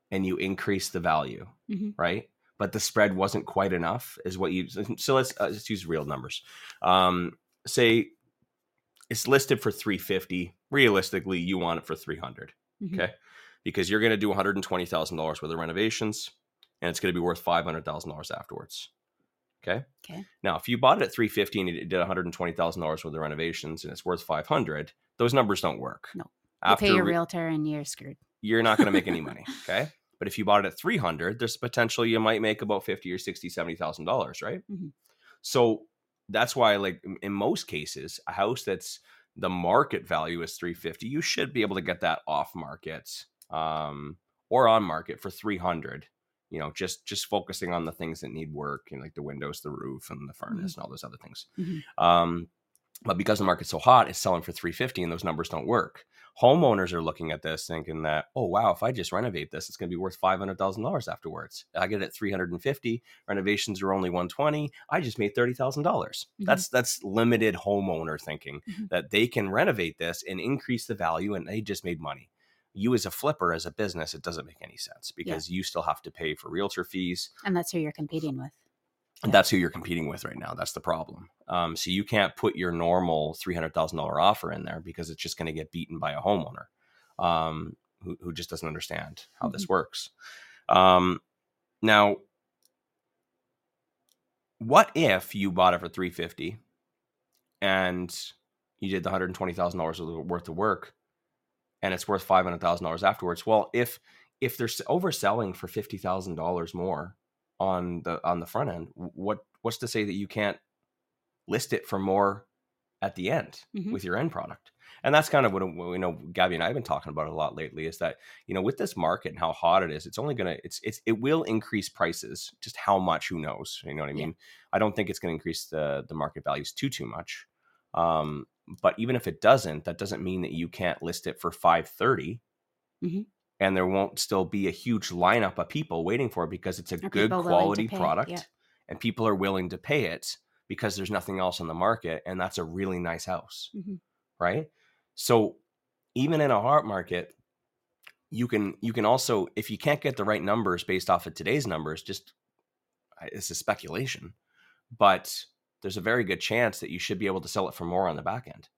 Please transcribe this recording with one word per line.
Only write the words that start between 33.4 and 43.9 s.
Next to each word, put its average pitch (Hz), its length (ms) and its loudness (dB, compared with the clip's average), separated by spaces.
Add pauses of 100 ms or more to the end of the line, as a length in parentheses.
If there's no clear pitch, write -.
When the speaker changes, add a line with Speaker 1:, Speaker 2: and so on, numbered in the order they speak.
Speaker 1:
seventy 82 280 -6
thousand 78 300 -6
dollars, 110 360 -2
right? 170 280 -8
Speaker 2:
Mm-hmm. 180 180 -10 (540)
Speaker 1:
So 120 400 4 (460)
that's 110 280 2
why, 110 200 6
like, 95 280 -2
in, 92 180 -8
in 98 100 -4
most 101 340 0
cases, 76 640 -10
a 82 40 -8
house 101 300 0
that's - 380 -6 (360)
the 92 140 -2
market 92 560 2
value 82 360 -2
is 82 140 -8
three 87 180 -6
fifty, 85 340 -8
you 143 120 -2
should - 320 -2
be 120 100 0
able 101 140 0
to 92 60 -2
get 87 200 -4
that 80 260 0
off 73 260 -2
market, 80 680 -12 (260)
um, 78 640 -4 (320)